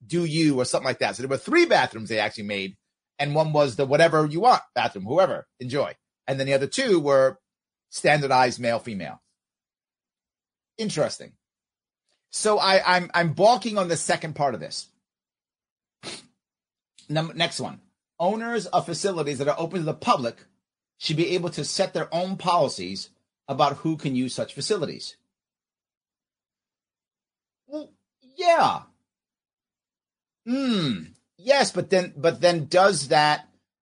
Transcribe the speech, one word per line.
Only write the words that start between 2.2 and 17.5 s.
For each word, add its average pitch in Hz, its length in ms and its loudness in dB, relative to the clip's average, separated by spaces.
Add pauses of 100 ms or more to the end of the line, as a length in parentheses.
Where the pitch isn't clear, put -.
made. 98 340 -6 (400)
And 143 180 -4
one 156 180 2
was 147 220 2
the 143 100 0
"whatever 151 400 4
you 151 140 -4
want" 214 220 4 (140)
bathroom, 117 300 -4
"whoever, 131 420 0 (120)
enjoy." 123 360 -4 (320)
And 135 120 -4
then 135 80 -2
the 139 60 2
other 139 140 0
two 226 320 2
were 135 400 2 (500)
standardized 131 720 2
male, 117 200 0
female. 92 420 -10 (1600)
Interesting. 151 560 -4 (1000)
So 208 260 2
I, 180 380 4
I'm, 180 180 -2
I'm 170 200 2
balking 214 440 4
on 185 120 -2
the 165 80 0
second 160 380 -4
part 143 200 -2
of - 40 -14
this. - 280 -12 (2250)
Num-, 156 260 -4
next 170 240 -4